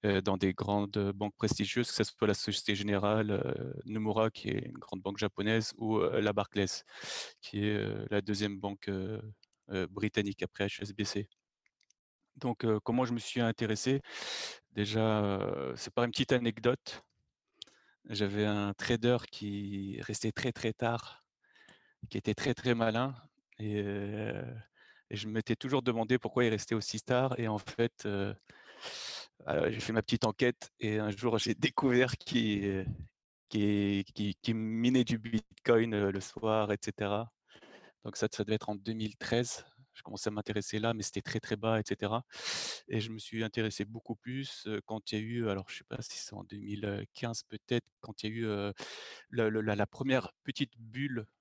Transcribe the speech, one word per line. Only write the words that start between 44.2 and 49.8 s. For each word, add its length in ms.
euh, 200
quand 260
il 60
y 20
a 20
eu, 280
alors 180
je 80
sais 80
pas 160
si 160
c'est 160
en 120
deux 120
mille 560
quinze 300
peut-être, 420
quand 220
il 80
y 20
a 40
eu, 100
euh, 260
le, 220
le, 100
la, 160
la 100